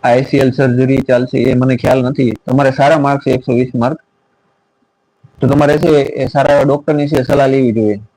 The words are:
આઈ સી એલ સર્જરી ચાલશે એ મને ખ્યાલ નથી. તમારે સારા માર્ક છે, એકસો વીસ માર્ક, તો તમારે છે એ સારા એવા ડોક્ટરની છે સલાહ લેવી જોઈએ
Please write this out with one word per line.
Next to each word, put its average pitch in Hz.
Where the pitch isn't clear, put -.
આઈ 127
સી 139
એલ 131
સર્જરી 131
ચાલશે 131
એ 123
મને 127
ખ્યાલ 127
નથી. 127
તમારે 135
સારા 147
માર્ક 139
છે, 135
એકસો 135
વીસ 127
માર્ક, 127
તો -
તમારે 147
છે 156
એ 135
સારા 143
એવા 139
ડોક્ટરની 147
છે 151
સલાહ 135
લેવી 135
જોઈએ 107